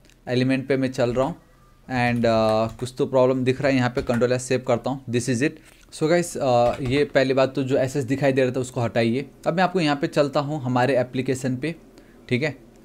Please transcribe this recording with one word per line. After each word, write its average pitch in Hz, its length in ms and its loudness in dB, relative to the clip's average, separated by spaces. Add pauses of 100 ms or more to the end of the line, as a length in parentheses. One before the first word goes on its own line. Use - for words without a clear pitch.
(280)
एलिमेंट 127 400 0
पे 135 100 0
मैं 131 140 -2
चल 120 220 -2
रहा 131 120 0
हूँ 160 100 -6 (520)
and, 120 380 0
अ, 113 540 2
कुछ 123 180 -8
तो 139 80 0
प्रॉब्लम 127 380 2
दिख 127 180 0
रहा 139 100 2
है 135 60 2
यहाँ 123 120 0
पे, 135 120 -4
control 123 320 0
S 123 60 0
सेव 127 280 -2
करता 120 220 0
हूँ, 135 160 -8
this 120 240 -2
is 117 140 0
it। 160 120 -2 (380)
So 156 160 -2
guys, 175 280 0
अ, 120 440 2
ये 135 240 0
पहली 135 280 2
बात 131 220 2
तो 139 80 0
जो 131 140 0
एसएस 131 260 0
दिखाई 135 280 0
दे 131 120 4
रहा 123 80 2
था 131 80 -4
उसको 127 220 -6
हटाइए। 117 440 0 (220)
अब 160 80 -2
मैं 185 80 2
आपको 180 160 0
यहाँ 147 160 2
पे 151 120 -4
चलता 147 320 0
हूँ 143 220 -4
हमारे 123 360 2
एप्लीकेशन 127 580 -2
पे, 151 200 -6 (540)
ठीक 127 140 0
है। 151 120 -4 (300)